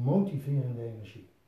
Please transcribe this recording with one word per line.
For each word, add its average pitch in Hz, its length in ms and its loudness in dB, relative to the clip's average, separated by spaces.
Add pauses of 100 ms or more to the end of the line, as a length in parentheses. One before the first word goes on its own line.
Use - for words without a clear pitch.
motiverende 139 800 2
energie. 107 460 -12 (200)